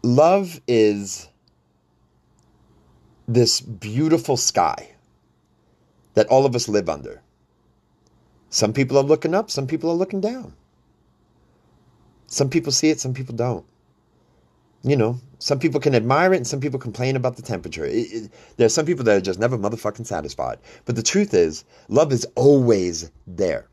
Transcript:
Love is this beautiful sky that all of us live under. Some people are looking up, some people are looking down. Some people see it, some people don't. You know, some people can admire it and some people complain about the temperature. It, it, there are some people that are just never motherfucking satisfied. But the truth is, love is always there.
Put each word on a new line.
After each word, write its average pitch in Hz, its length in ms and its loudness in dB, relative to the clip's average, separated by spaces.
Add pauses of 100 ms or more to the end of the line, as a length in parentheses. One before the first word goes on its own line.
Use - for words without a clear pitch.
Love 165 640 4
is 104 600 2 (2000)
this 117 320 2
beautiful 135 800 -2
sky - 540 -2 (1200)
that 107 140 2
all 135 180 4
of 123 100 0
us 117 140 -4
live 101 180 0
under. 69 340 -10 (1300)
Some 110 240 0
people 135 240 0
are 139 60 4
looking 156 300 2
up, 202 180 -2
some 135 160 -6
people 160 220 -4
are 170 60 0
looking 185 260 -4
down. 240 320 -8 (1700)
Some 139 220 -2
people 160 220 -2
see 156 180 2
it, 156 100 0
some 131 140 -6
people 127 220 -10
don't. 117 300 -4 (1160)
You 139 120 2
know, 120 240 0 (200)
some 139 200 -4
people 147 200 0
can 139 160 0
admire 139 380 2
it 185 40 2
and 123 100 -6
some 139 140 -6
people 131 180 -6
complain 127 360 -4
about 123 200 -2
the - 60 -20
temperature. 85 420 -8
It, 104 300 -4
it, 110 180 -10 (240)
there 113 120 6
are - 20 6
some 156 160 0
people 151 200 -2
that 104 120 6
are 95 40 2
just 92 180 -4
never 120 180 0
motherfucking 107 480 -6
satisfied. 73 540 -8 (260)
But 127 100 -4
the 117 80 -4
truth - 300 0
is, 80 320 2 (240)
love 139 240 2
is 120 120 -2 (100)
always 110 760 2 (140)
there. 87 480 -4